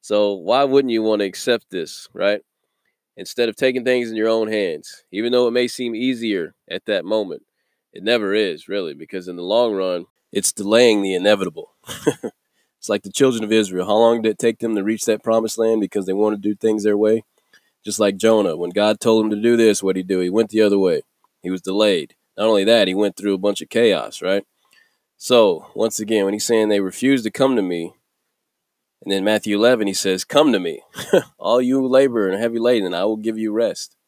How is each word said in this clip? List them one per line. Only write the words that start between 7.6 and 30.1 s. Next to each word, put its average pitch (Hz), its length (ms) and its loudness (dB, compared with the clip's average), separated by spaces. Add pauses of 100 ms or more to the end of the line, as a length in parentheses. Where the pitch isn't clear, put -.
it 90 100 -18
never 104 320 0
is, 92 340 -2
really, 92 260 -6
because 87 340 -12
in 87 80 -10
the 87 60 -12
long 110 320 0
run, 92 320 -4 (260)
it's - 200 -2
delaying 107 500 4
the 95 120 -2
inevitable. 92 580 0 (140)
<laughs> - 340 -4 (580)
It's - 100 -16
like 104 160 -2
the 98 80 -14
children 123 320 0
of 107 80 -2
Israel. 92 340 0
How 101 80 0
long 117 280 4
did 110 80 0
it 104 100 -6
take 113 180 0
them 113 160 -4
to 101 80 -2
reach 107 220 -4
that 110 180 -2
promised 113 340 -2
land 113 240 0
because 98 240 -4
they 92 80 -4
wanted 104 300 0
to 101 60 -2
do 104 80 -4
things 107 260 -2
their 104 140 2
way? 107 260 2 (640)
Just 104 160 -6
like 98 160 2
Jonah, 101 400 2
when 87 140 -6
God 104 280 0
told 110 260 2
him 107 60 -2
to 104 100 -2
do 117 160 4
this, 110 280 4
what'd 95 140 0
he 92 40 -4
do? 92 160 -2
He 90 100 0
went 107 220 0
the 110 120 2
other 101 180 4
way. 85 220 2 (420)
He 92 80 -6
was 90 100 -6
delayed. 95 540 0 (200)
Not 107 120 0
only 101 160 4
that, 104 240 4
he 92 80 -2
went 101 200 0
through 98 180 -2
a 92 40 -4
bunch 101 220 -2
of - 80 -14
chaos, 95 520 0
right? 95 240 -2 (720)
So, 104 500 2 (100)
once 110 240 -2
again, 107 240 0
when 98 100 0
he's 104 100 -6
saying 110 260 2
they 101 100 2
refuse 123 420 0
to 107 80 -4
come 135 240 0
to 110 80 0
me, 85 300 -4 (1120)
and - 80 -10
then 98 140 -2
Matthew 104 320 0
eleven, 110 320 4
he 95 60 -4
says, 92 300 -2